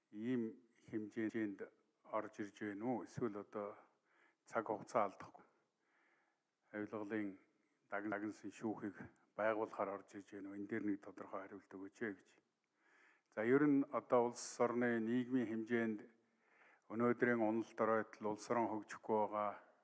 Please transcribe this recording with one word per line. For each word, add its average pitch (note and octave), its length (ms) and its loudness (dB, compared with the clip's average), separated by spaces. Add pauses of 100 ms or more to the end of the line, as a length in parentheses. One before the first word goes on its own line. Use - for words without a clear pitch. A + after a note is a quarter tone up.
(160)
ийм A2+ 400 0 (320)
хэмжээнд G#2+ 720 -2 (560)
орж G#2 240 -4
ирж G2+ 240 -8
байна G#2 220 -6
уу? A#2 180 -2
Эсвэл G#2 400 -4
одоо G#2 320 -8 (720)
цаг A2+ 220 0
хугацаа G2+ 400 0
алдахгүй - 360 -18 (1300)
авилгалын G#2 640 -4 (540)
дагн-, G#2 240 -4
дагнсан G2+ 400 -6
шүүхийг G#2+ 420 -4 (400)
байгуулахаар G#2 640 0
орж - 140 -20
ирж G2+ 180 -14
байна G2 160 -10
уу? G2+ 80 -10
Энэ G2+ 140 -8
дээр A2 160 -2
нэг G2 180 0
тодорхой F#2+ 400 -10
хариулт F#2+ 300 -14
өгөөч G2 260 -12
ээ G#2+ 140 -2
гэж. - 160 -18 (1040)
За, A2 80 2
ер C3+ 240 8
нь C#3 240 6
одоо A#2+ 400 4
улс - 320 -6
орны A#2+ 320 2
нийгмийн A#2+ 540 2
хэмжээнд A2 500 0 (880)
өнөөдрийн A#2+ 500 4
уналт A2 400 2
оройтол A2 540 2
улс - 180 -6
орон A#2 160 4
хөгжихгүй G#2+ 560 -2
байгаа, G#2 320 0 (300)